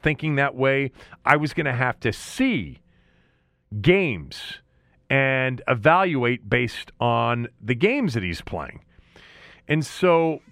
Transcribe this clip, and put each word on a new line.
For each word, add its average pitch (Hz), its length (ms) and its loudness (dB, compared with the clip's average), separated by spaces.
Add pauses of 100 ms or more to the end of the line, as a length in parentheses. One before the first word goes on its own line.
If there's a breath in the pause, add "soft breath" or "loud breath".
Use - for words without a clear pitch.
thinking 151 360 0
that 139 180 0
way. 135 360 0 (320 loud breath)
I 139 120 6
was 151 180 0
gonna 147 220 -2
have 127 240 -2
to 117 120 0
see 131 680 -2 (1000)
games 135 800 -2 (500)
and 131 600 0
evaluate 131 840 2
based 123 500 -2
on 117 480 0 (140)
the 113 140 -2
games 196 400 0
that 107 80 -2
he's 85 180 -4
playing. - 380 -10 (880 loud breath)
And 156 180 0
so 165 560 2 (100)